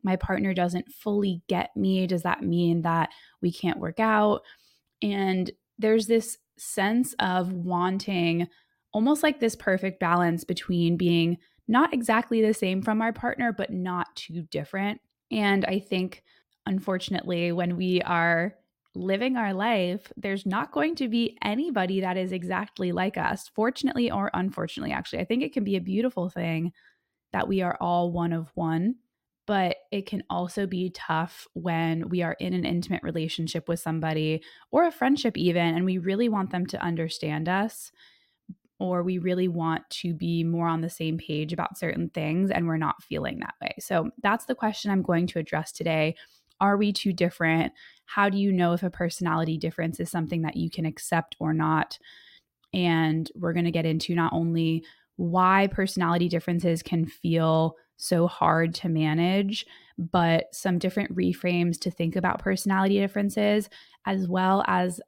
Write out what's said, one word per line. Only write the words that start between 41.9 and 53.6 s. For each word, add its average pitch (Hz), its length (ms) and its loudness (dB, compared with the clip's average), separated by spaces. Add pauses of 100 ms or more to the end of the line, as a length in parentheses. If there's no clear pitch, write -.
things, 165 420 0
and 180 160 0
we're 160 100 0
not - 280 -2
feeling 151 340 -6
that - 240 -8
way. - 160 -4
So 165 320 -2 (100)
that's 208 260 0
the 254 100 -2
question 208 340 -2
I'm 190 120 2
going 175 260 2
to 170 100 -4
address 160 320 -4
today. 160 460 0 (420)
Are 202 200 4
we 208 120 4
too 196 220 0
different? 165 600 2 (320)
How 202 240 2
do 196 80 0
you 202 120 2
know 175 220 4
if 175 100 0
a 185 60 -2
personality 165 720 -2
difference 165 420 -4
is 170 80 -4
something 165 320 -2
that 156 160 -2
you 165 140 -2
can 165 160 -4
accept - 520 -4
or 156 140 -2
not? 156 460 0 (720)
And 160 640 2
we're 170 180 -2
gonna 170 180 2